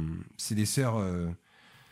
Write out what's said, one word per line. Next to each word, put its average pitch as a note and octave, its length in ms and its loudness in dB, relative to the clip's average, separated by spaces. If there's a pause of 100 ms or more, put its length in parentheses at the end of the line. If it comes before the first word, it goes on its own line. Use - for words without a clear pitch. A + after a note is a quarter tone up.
(380)
c'est - 160 -4
des G#2 120 4
sœurs, A#2+ 300 2
euh, F2+ 320 0 (640)